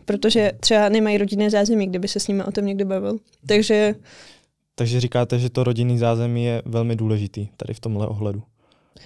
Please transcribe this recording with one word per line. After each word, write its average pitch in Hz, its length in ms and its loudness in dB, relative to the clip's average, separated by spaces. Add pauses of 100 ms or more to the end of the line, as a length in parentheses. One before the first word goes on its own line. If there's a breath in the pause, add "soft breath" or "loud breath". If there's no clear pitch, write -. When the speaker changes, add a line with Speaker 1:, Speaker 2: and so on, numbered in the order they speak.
Speaker 1:
protože 214 540 2
třeba 208 300 4
nemají 214 280 2
rodinné 202 320 0
zázemí, 208 380 2
kde 180 120 -4
by 190 80 -4
se 202 120 -4
s - 80 -6
nima 196 200 -2
o 196 40 -6
tom 202 140 -2
někdo 196 200 -2
bavil. 196 320 -4 (300)
Takže 214 480 4 (800 soft breath)
Speaker 2:
Takže 120 240 0
říkáte, 120 400 0
že 123 100 0
to 127 140 0
rodinný 120 340 2
zázemí 120 480 0
je 117 200 -2
velmi 117 300 -2
důležitý 104 520 -2 (100)
tady 113 160 -8
v - 60 -16
tomhle 107 280 -4
ohledu. 104 360 -6 (640 soft breath)